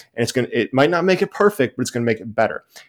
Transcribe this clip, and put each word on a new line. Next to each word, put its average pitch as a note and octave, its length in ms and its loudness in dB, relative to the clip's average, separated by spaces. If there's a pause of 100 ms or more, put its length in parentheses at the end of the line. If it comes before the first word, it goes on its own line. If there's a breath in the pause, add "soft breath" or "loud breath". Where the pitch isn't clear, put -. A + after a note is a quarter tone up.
(160 soft breath)
And A#2+ 80 0
it's A2+ 100 -4
gonna, B2 180 -2
it A#2 220 -2
might C#3 160 4
not F3 160 0
make F#3 160 2
it F#3+ 100 -4
perfect, G3+ 460 0
but B2+ 60 -2
it's - 80 -8
gonna A#2+ 120 -4
make A#2 160 0
it A2 160 -12
better." G#2+ 300 0 (240 loud breath)